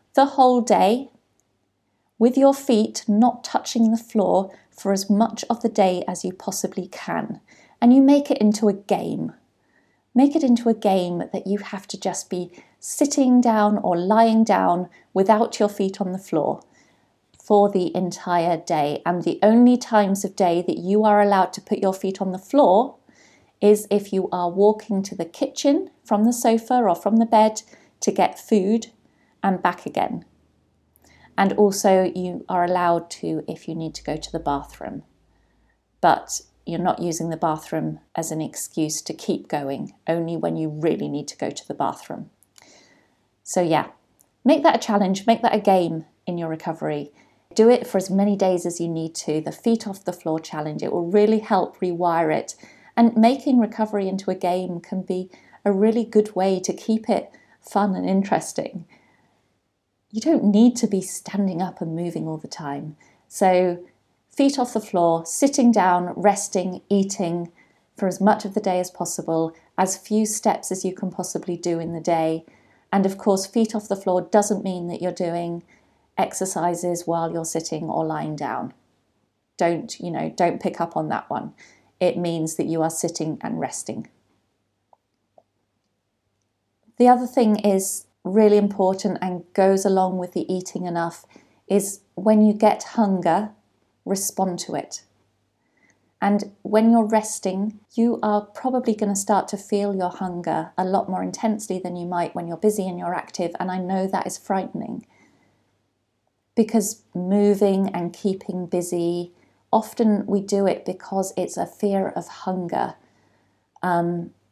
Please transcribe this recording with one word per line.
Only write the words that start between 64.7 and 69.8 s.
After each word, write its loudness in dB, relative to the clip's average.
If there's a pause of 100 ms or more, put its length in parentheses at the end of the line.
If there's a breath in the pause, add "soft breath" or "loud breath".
the -2
floor, 0
sitting 4
down, 2
resting, 0
eating -2 (460 soft breath)
for -4
as -4
much 2
of -10
the -2
day 0
as -4
possible, -4 (240 soft breath)
as 0